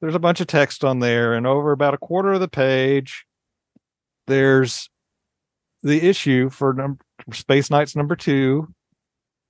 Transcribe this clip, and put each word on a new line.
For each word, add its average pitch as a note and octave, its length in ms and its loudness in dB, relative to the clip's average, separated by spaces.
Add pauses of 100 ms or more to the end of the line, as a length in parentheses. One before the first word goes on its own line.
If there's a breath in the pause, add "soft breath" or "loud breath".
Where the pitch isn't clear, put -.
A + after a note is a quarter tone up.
there's D#3+ 140 -4
a F3 40 -4
bunch E3+ 220 0
of F3+ 60 -4
text - 380 0
on C3 160 0
there, A#2+ 340 0
and A#2 120 -4
over C#3+ 240 0
about C#3+ 220 0
a C#3+ 60 -6
quarter G3 340 -2
of F#3+ 80 -2
the F3+ 80 -4
page, C3+ 760 -2 (1000)
there's C3+ 640 2 (920)
the D3 260 2
issue C3 400 2
for C3+ 240 -2
num-, C3+ 260 -6 (340)
Space - 380 0
Knights D3 240 0
number D3+ 220 -2
two, C#3 560 0 (760)